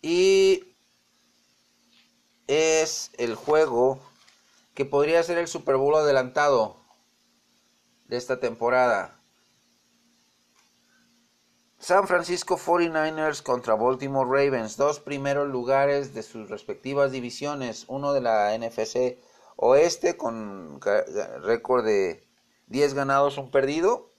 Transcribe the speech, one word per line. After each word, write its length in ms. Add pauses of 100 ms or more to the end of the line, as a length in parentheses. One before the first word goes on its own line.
Y 720 (1700)
es 680
el 200
juego 640 (760)
que 100
podría 380
ser 160
el 80
Super 300
Bowl 180
adelantado 800 (1300)
de 80
esta 240
temporada. 800 (2500)
San 300
Francisco 480
forty-niners 840
contra 340
Baltimore 540
Ravens, 480
dos 220
primeros 500
lugares 640
de 100
sus 280
respectivas 640
divisiones, 760
uno 260
de 80
la 320
N 120
F 200
C 360 (340)
Oeste 600
con 640
ca-, 240 (380)
récord 420
de 420 (400)
diez 280
ganados, 440
un 120
perdido 680